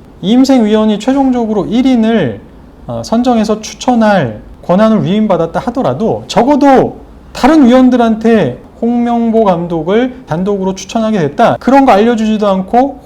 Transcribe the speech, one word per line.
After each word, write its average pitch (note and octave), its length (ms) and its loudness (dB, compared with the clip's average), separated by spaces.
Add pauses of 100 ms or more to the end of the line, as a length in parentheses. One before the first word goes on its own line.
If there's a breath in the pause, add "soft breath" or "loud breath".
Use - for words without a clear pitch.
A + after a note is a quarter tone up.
(220)
이임생 B3 420 2
위원이 G#3+ 360 0
최종적으로 B3 680 -2
일 A#3 220 0
인을 A3 640 0 (380)
어, A#2 160 -8
선정해서 A3+ 580 -2
추천할 G3+ 800 -2 (220)
권한을 G#3 400 2
위임받았다 F3 560 -2
하더라도 E3 680 -4
적어도 B3+ 720 2 (320)
다른 D4 320 4
위원들한테 A3+ 960 2 (200)
홍명보 A#3 640 0
감독을 F3 840 -2
단독으로 F#3+ 480 -4
추천하게 A3 460 -4
됐다, D#3+ 400 0
그런 C4+ 260 2
거 C4 60 4
알려주지도 G#3+ 560 0
않고 G#3+ 580 -2